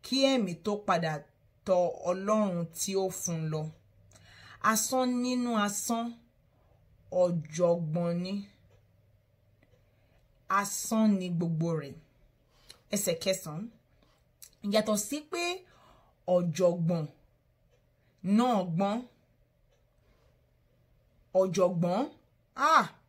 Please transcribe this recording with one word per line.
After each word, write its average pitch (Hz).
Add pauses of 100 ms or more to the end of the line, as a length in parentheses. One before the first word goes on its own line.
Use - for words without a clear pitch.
kí - (160)
ẹ̀mí 202 (120)
tó 208 (160)
padà 165 (540)
tọ 185 (320)
Ọlọ́run 190 (120)
tí -
ó 190 (160)
fún 165 (100)
lọ. 156 (1080)
Asán 254 (140)
nínú 247 (140)
asán, 226 (1040)
ọ̀jọ̀gbọ́n 170 (100)
ni. 190 (2250)
Asán 202 (120)
ni 180
gbogbo 170 (120)
rẹ̀. 139 (1000)
Ẹsẹ̀ 185
kẹsàn-án, 185 (1080)
yàtọ̀ 214 (100)
sí 285 (140)
pé 349 (840)
ọ̀jọ̀gbọ́n 175 (1200)
náà 220 (180)
gbọ́n, 202 (2500)
ọ̀jọ̀gbọ́n, 185 (560)
ah! 302 (220)